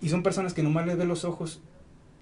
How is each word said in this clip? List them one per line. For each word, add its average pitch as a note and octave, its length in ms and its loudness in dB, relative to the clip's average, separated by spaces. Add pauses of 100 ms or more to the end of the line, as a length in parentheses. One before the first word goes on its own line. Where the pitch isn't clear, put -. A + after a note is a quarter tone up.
y D#3+ 80 -2
son F3 120 2
personas F#3 320 0
que D#3+ 80 0
nomás D#3+ 240 2
les F3 120 0
ve F3 80 2
los E3+ 180 -2
ojos E3 360 -6 (600)